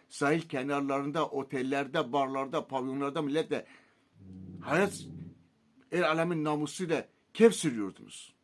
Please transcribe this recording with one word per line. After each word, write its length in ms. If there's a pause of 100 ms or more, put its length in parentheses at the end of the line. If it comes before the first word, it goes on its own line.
sahil 320
kenarlarında, 880
otellerde, 840
barlarda, 540
pavyonlarda 540
milletle 440 (960)
hayat 440 (840)
el 180
alemin 340
namusuyla 640 (260)
keyif 220
sürüyordunuz. 880